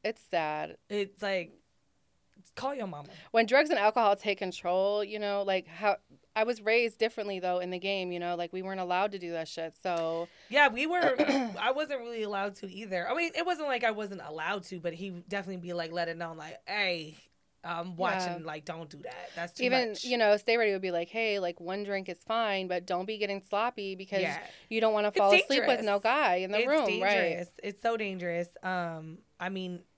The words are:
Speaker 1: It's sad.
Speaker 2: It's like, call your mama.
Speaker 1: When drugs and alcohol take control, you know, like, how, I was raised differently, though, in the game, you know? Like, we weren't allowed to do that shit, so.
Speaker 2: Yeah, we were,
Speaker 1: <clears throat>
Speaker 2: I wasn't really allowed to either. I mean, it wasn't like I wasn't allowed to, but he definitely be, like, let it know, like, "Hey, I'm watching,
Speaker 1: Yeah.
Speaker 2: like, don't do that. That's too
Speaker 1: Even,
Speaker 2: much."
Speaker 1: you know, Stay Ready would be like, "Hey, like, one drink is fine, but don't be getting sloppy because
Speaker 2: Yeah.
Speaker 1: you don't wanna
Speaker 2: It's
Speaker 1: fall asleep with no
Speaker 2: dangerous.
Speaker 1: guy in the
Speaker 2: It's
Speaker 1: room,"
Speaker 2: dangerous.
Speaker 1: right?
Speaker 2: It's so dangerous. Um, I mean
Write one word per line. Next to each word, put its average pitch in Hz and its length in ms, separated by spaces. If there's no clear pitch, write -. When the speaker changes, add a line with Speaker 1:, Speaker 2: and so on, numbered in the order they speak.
Speaker 1:
It's 220 180
sad. 156 560
Speaker 2:
It's 202 320
like, 98 320
call 277 200
your 226 120
mama. 147 220
Speaker 1:
When 226 140
drugs 277 240
and 262 100
alcohol 214 360
take 202 240
control, 190 640
you 208 160
know, 202 240
like, 190 240
how, 196 300
I 220 80
was 226 180
raised 226 360
differently, 208 420
though, 180 200
in 180 120
the 180 80
game, 185 320
you 175 80
know? 175 160
Like, 170 180
we 185 80
weren't 190 180
allowed 185 340
to 196 60
do 170 140
that 160 140
shit, 165 260
so. 165 440
Speaker 2:
Yeah, 277 200
we 240 180
were, 359 320
Speaker 1:
<clears throat> 269 400
Speaker 2:
I 226 120
wasn't 285 300
really 233 220
allowed 202 320
to 190 160
either. 185 380
I 247 60
mean, 330 220
it 339 80
wasn't 311 220
like 240 160
I 226 80
wasn't 202 340
allowed 160 400
to, 185 140
but 165 140
he 190 160
definitely 190 340
be, 175 120
like, 165 180
let 170 160
it 165 100
know, 165 160
like, 160 320
"Hey, 180 520
I'm 170 340
watching, 180 440
Speaker 1:
Yeah. 156 60
Speaker 2:
like, 156 180
don't 165 240
do 147 140
that. - 320
That's 170 180
too 254 100
Speaker 1:
Even, 247 260
Speaker 2:
much." 202 160
Speaker 1:
you 247 120
know, 208 200
Stay 226 200
Ready 214 140
would 190 100
be 185 100
like, 170 180
"Hey, 220 300
like, 180 200
one 185 240
drink 196 260
is 175 160
fine, 202 440
but 180 160
don't 185 200
be 220 120
getting 196 320
sloppy 202 460
because 190 260
Speaker 2:
Yeah. 151 180
Speaker 1:
you 220 120
don't 220 120
wanna 208 160
Speaker 2:
It's - 80
Speaker 1:
fall 208 160
asleep - 340
with 233 140
no 202 180
Speaker 2:
dangerous. - 40
Speaker 1:
guy 233 340
in 190 140
the 208 80
Speaker 2:
It's 247 80
Speaker 1:
room," 294 200
Speaker 2:
dangerous. 208 260
Speaker 1:
right? 175 340
Speaker 2:
It's 202 200
so 233 160
dangerous. 175 500
Um, 165 540
I 180 120
mean 185 340